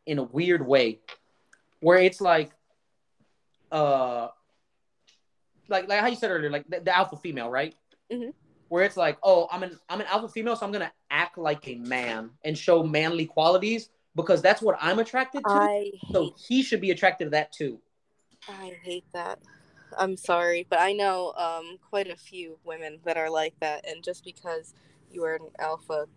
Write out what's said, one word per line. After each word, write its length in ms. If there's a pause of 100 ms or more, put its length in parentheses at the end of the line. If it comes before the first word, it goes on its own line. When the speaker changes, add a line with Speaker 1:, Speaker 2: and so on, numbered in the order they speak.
Speaker 1:
in 140
a 40
weird 420
way, 340 (840)
where 180
it's 220
like, 300 (1200)
uh, 560 (1400)
like, 200
like 120
how 80
you 80
said 160
earlier, 180
like 200
the, 100
the 160
alpha 220
female, 320
right? 260 (360)
Speaker 2:
Mm-hmm. 180 (400)
Speaker 1:
Where 140
it's 140
like, 260
"Oh, 280
I'm 120
an, 160 (100)
I'm 120
an 60
alpha 200
female, 280
so 100
I'm 60
gonna 200 (180)
act 280
like 300
a 80
man 560 (120)
and 140
show 260
manly 420
qualities 640 (260)
because 260
that's 200
what 180
I'm 200
attracted 440
to. 80
Speaker 2:
I 400 (200)
Speaker 1:
So 120
Speaker 2:
hate 100 (140)
Speaker 1:
he 160
should 180
be 100
attracted 340
to 60
that 200
too." 280 (680)
Speaker 2:
I 360
hate 300
that. 260 (580)
I'm 200
sorry, 520
but 100
I 140
know, 400
um, 440 (120)
quite 200
a 80
few 460
women 420
that 120
are 120
like 300
that, 280
and 160
just 220
because 480 (380)
you 120
are 120
an 120 (120)
alpha 580